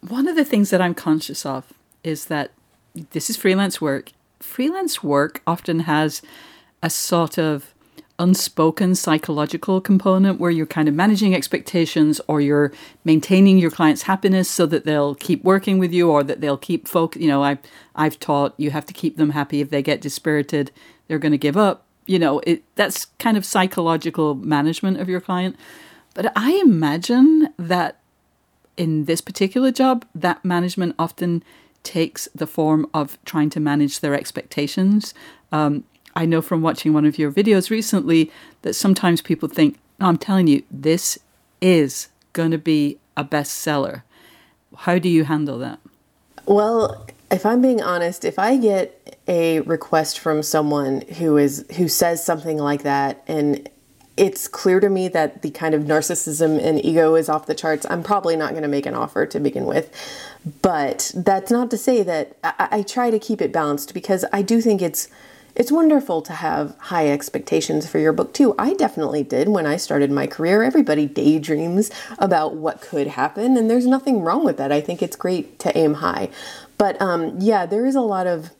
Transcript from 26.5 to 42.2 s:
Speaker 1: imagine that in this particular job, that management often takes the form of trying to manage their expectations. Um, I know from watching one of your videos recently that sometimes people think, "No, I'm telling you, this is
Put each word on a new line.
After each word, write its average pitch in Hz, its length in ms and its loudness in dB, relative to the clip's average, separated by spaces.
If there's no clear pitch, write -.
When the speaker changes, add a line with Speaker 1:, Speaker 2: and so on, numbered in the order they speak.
Speaker 1:
imagine 247 920 4
that 175 400 -2
in 156 300 -2
this 165 160 -2
particular 247 500 0
job, 262 420 2
that 170 300 -4
management 175 560 -2
often 170 460 -4
takes - 520 -4
the 156 120 -6
form 156 460 0
of 147 300 -4
trying 151 280 -2
to 160 100 -4
manage 147 400 0
their 147 120 -2
expectations. - 1000 -2
Um, 151 360 0
I 165 120 0
know 160 160 2
from 165 180 -2
watching 160 320 0
one 151 120 4
of 147 120 2
your 147 140 0
videos 202 400 2
recently 180 600 2
that - 140 -6
sometimes 185 480 2
people 160 260 -2
think, 151 300 2
"No, 196 60 0
I'm 170 120 4
telling 190 280 2
you, 143 240 4
this 156 480 -2
is 165 500 2